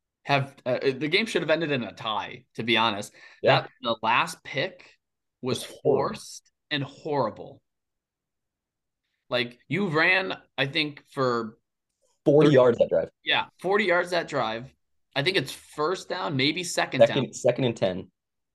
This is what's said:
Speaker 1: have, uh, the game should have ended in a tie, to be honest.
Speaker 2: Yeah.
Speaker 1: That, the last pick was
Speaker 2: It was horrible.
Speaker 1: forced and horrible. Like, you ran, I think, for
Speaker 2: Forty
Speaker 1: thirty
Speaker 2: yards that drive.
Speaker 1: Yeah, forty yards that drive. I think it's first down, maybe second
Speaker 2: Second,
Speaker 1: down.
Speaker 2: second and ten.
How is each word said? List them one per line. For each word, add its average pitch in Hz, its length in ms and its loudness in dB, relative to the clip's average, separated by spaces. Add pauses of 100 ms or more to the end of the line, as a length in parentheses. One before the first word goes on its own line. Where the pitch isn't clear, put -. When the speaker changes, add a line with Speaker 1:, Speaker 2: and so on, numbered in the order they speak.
(240)
Speaker 1:
have, 139 300 0 (120)
uh, 123 160 -2
the 131 260 -2
game 196 180 2
should 190 160 -2
have 156 80 -4
ended 160 220 0
in 127 120 -2
a 98 100 -10
tie, 104 520 -8 (100)
to - 80 -8
be 113 140 2
honest. 110 340 0 (300)
Speaker 2:
Yeah. 143 200 4
Speaker 1:
That, - 80 -14 (120)
the 117 220 -4
last 135 400 0
pick 151 420 -8 (560)
was 123 220 -4
Speaker 2:
It - 60 -14
was - 120 -20
horrible. 135 280 2
Speaker 1:
forced - 420 -14 (180)
and 143 140 -4
horrible. 120 800 -4 (1700)
Like, 123 280 -4 (100)
you 190 200 -2
ran, 180 500 0 (200)
I 139 100 -2
think, 151 440 -4
for 120 460 -2 (680)
Speaker 2:
Forty 151 220 8
Speaker 1:
thirty 151 80 6
Speaker 2:
yards 123 240 6
that - 100 4
drive. 82 200 0 (140)
Speaker 1:
Yeah, 139 220 0 (160)
forty 202 240 0
yards 175 260 0
that 170 160 -2
drive. 120 380 -4 (500)
I 139 80 0
think 190 140 0
it's 139 140 -2
first - 580 -6
down, 180 260 -6
maybe 156 280 0
second 170 380 -2
Speaker 2:
Second, 117 240 4
Speaker 1:
down. - 80 -12
Speaker 2:
second - 300 0
and 117 140 0
ten. 92 340 -4 (440)